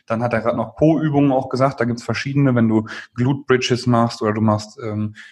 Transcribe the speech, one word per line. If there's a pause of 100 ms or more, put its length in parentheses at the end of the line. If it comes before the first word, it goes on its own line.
Dann
hat
er
gerade
noch
Po-Übungen
auch
gesagt,
da
gibt's
verschiedene,
wenn
du (280)
Glute
Bridges
machst
oder
du
machst,
ähm, (180)